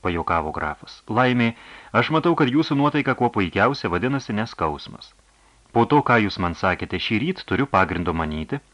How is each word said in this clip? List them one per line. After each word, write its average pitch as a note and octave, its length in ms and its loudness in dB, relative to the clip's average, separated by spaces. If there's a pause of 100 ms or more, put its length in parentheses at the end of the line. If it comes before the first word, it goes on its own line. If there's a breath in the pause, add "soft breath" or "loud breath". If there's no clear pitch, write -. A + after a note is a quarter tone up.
pajuokavo E2 500 -2
grafas. D2+ 380 -8 (160)
"Laimė, B2 400 2 (420 loud breath)
aš A#2+ 240 0
matau, D#3+ 240 2
kad B2+ 140 2
jūsų D3+ 260 0
nuotaika C#3+ 400 0
kuo A#2+ 160 2
puikiausia, G#2 560 0
vadinasi, A#2 480 -2
ne A2 80 -2
skausmas. - 640 -6 (640 soft breath)
Po A#2 160 4
to, D3 160 6
ką A#2+ 160 4
jūs G2 160 -2
man F2 160 -2
sakėte F2+ 480 -2
šį A2 160 -2
ryt, E3+ 300 -2
turiu C3 180 0
pagrindo F2 480 0
manyti." D#2 460 -4 (120)